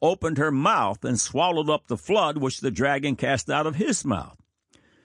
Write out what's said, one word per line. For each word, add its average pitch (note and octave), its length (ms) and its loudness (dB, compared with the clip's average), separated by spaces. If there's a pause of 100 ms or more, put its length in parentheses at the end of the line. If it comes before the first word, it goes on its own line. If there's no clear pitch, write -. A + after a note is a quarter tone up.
opened D#3+ 340 2
her D3+ 140 2
mouth C#3 520 0
and B2 160 -2
swallowed D#3+ 480 0
up D3+ 200 0
the A2+ 100 -4
flood E3+ 400 2
which C3 220 -2
the C3+ 100 -2
dragon C#3 460 0
cast C3 340 -2
out D3 160 0
of D3+ 120 -4
his G#3+ 280 -2
mouth. G#2+ 320 -4 (680)